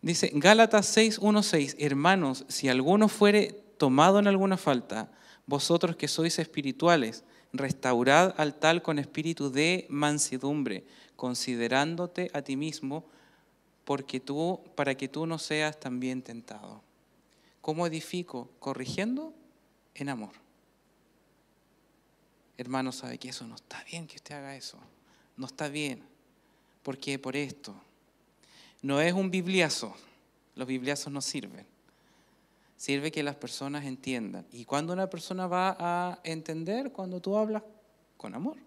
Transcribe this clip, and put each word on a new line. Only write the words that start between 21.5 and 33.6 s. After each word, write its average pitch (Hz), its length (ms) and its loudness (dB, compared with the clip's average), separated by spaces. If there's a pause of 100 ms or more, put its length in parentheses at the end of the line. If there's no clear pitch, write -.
"Hermano, 131 320 -4
sabe 123 280 -12
que 127 100 -14
eso 120 180 -12
no 113 80 -16
está - 300 -18
bien 170 240 -14
que - 80 -20
usted - 180 -18
haga 139 220 -14
eso. - 220 -16 (580)
No 131 100 -12
está 151 220 -8
bien. 139 340 -6 (800)
¿Por 131 160 -8
qué? 139 220 -6
Por 131 160 -8
esto". 143 360 -8 (1080)
No 139 180 0
es 170 120 4
un 190 180 0
bibliazo. 170 640 -2 (640)
Los 127 100 -8
bibliazos 131 460 -6
no 139 100 -8
sirven. - 420 -10 (1120)
Sirve 139 360 -4
que 156 100 -4
las 143 140 -4
personas 143 480 -8